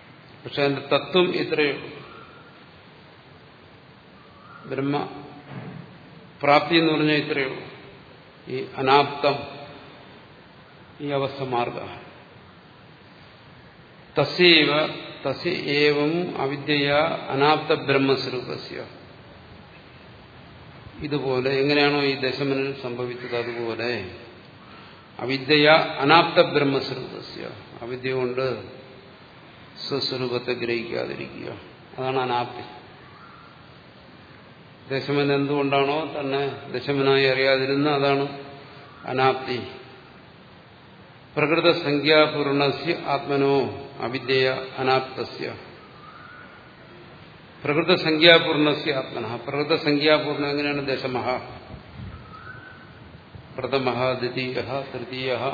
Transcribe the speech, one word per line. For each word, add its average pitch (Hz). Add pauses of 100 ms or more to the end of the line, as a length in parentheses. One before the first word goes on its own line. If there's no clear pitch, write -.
(440)
പക്ഷെ 143
അതിന്റെ 139
തത്വം 180
ഇത്രയേ 151
ഉള്ളൂ. - (2750)
ബ്രഹ്മപ്രാപ്തി -
എന്ന് 165
പറഞ്ഞാൽ 151
ഇത്രയേ 143
ഉള്ളൂ. - (840)
ഈ 131 (100)
അനാപ്തം, 135 (1700)
ഈ 143
അവസ്ഥ 139
മാർഗ. 120 (2500)
തസ്യൈവ, 156 (380)
തസ്യ 143
ഏവം 147
അവിദ്യയാ 143
അനാപ്ത 147
ബ്രഹ്മസ്വരൂപസ്യ. 131 (2250)
ഇതുപോലെ 135
എങ്ങനെയാണോ 143
ഈ 139
ദശമനിൽ 135
സംഭവിച്ചത്, 120
അതുപോലെ 117 (1080)
അവിദ്യയാ 143
അനാപ്ത 165
ബ്രഹ്മസ്വരൂപസ്യ, 131 (320)
അവിദ്യ 123
കൊണ്ട് 127 (1200)
സ്വസ്വരൂപത്തെ 123
ഗ്രഹിക്കാതിരിക്കുക, 117 (400)
അതാണ് 131
അനാപ്തി. 120 (2250)
ദശമൻ 143
എന്തുകൊണ്ടാണോ 143
തന്നെ 139
ദശമനായി 139
അറിയാതിരുന്ന, 135
അതാണ് 139 (640)
അനാപ്തി. 131 (1700)
പ്രകൃതസംഖ്യാപൂർണസ്യ 147 (100)
ആത്മനോ 139 (100)
അവിദ്യയാ 131 (120)
അനാപ്തസ്യ. 131 (2000)
പ്രകൃതസംഖ്യാപൂർണസ്യ 160
ആത്മനഃ, 120
പ്രകൃതസംഖ്യാപൂർണം 147
എങ്ങനെയാണ്? 143
ദശമഃ, 127 (2250)
പ്രഥമഃ, 123
ദ്വിതീയഃ, 127
തൃതീയഃ 127 (100)